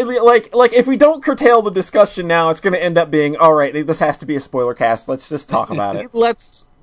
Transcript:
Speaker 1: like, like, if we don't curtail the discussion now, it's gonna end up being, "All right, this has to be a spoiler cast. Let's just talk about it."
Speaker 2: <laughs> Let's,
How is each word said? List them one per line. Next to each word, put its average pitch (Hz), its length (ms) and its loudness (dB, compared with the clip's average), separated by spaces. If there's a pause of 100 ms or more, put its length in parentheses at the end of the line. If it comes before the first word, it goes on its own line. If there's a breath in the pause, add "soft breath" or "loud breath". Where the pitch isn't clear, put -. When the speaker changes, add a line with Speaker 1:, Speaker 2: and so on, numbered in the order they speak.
(200)
Speaker 1:
like, 233 340 2
like, 240 200 2
if 247 140 2
we 262 100 -2
don't 294 260 2
curtail 240 380 2
the 208 100 -2
discussion 185 560 0
now, 165 220 0
it's 160 100 -4
gonna 185 200 -2
end 170 180 0
up 165 120 0
being, 151 280 -2
"All 160 160 4
right, 139 200 0 (140)
this 160 120 -4
has 151 180 -2
to - 80 -20
be 147 100 -6
a 135 60 -6
spoiler 123 320 -4
cast. 117 340 -4
Let's 135 220 -8
just 147 180 -10
talk - 220 -4
about 101 260 -6
it." 156 140 -10
Speaker 2:
<laughs> - 40 -20
Let's, - 540 -4 (160)